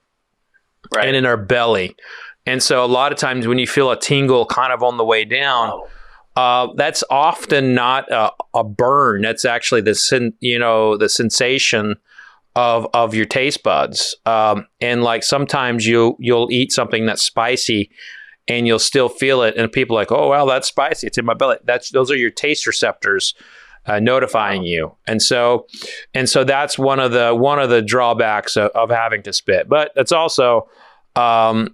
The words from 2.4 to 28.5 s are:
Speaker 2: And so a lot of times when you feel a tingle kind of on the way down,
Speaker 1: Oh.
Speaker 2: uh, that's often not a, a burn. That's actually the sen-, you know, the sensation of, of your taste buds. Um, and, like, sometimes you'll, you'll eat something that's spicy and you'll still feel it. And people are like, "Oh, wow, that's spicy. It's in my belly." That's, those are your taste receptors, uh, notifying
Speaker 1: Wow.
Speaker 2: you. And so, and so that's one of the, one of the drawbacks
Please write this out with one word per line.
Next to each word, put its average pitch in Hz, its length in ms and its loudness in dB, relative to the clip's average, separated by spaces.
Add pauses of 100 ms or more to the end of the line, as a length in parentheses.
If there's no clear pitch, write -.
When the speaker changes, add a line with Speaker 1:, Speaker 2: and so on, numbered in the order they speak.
Speaker 2:
And 127 160 -2
so 127 220 2
a 123 40 0
lot 127 240 2
of 147 60 -6
times 127 300 -2
when 123 100 0
you 123 100 -2
feel 135 240 2
a 117 80 0
tingle 131 460 2
kind 127 260 -2
of 120 120 0
on 123 140 0
the 117 60 0
way 110 220 2
down, 123 460 0
Speaker 1:
Oh. - 160 -12 (540)
Speaker 2:
uh, 123 340 2
that's 151 340 -2
often 139 640 0
not 127 380 0
a, 110 200 0 (220)
a 117 100 0
burn. 120 580 2
That's 113 240 -2
actually 120 360 0
the 104 140 2
sen-, 120 440 0
you 120 200 -2
know, 110 380 2
the 107 120 2
sensation 117 840 0 (600)
of, 117 380 2
of 117 220 2
your 110 100 0
taste 135 380 -2
buds. - 520 -2 (100)
Um, 107 420 0 (120)
and, 120 240 -2
like, 117 200 0
sometimes 131 640 -2
you'll, 117 320 4
you'll 120 320 0
eat 127 200 0
something 113 340 -2
that's 107 180 -2
spicy 117 680 -2 (580)
and 120 200 0
you'll 113 120 2
still 123 300 2
feel 135 320 0
it. 110 160 0
And 113 140 0
people 123 260 0
are 107 40 2
like, 101 100 -2
"Oh, 147 180 2
wow, 143 160 2
that's 135 220 0
spicy. 147 400 -2
It's - 100 -6
in 120 80 -4
my 117 80 0
belly." 127 300 0
That's, 123 260 -2
those 131 220 0
are 147 40 2
your 120 140 0
taste - 380 -4
receptors, 101 680 -2 (540)
uh, 104 120 -2
notifying 113 640 0
Speaker 1:
Wow. 87 60 -6
Speaker 2:
you. 82 280 -4 (120)
And 110 140 -2
so, 120 440 0 (480)
and 131 160 -2
so 139 140 2
that's 139 340 -2
one 135 220 0
of 127 120 0
the, 120 240 2
one 139 240 2
of 135 120 0
the 117 100 6
drawbacks 110 760 0